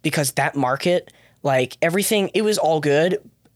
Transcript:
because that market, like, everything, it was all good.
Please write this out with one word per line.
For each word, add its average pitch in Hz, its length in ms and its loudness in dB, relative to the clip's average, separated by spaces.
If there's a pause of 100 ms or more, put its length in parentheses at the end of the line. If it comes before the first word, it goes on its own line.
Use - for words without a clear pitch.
because 143 300 -2
that 147 220 -2
market, 139 580 -2 (300)
like, 131 400 0
everything, 196 520 0
it 214 80 2
was 214 160 0
all 156 220 0
good. 156 380 2 (380)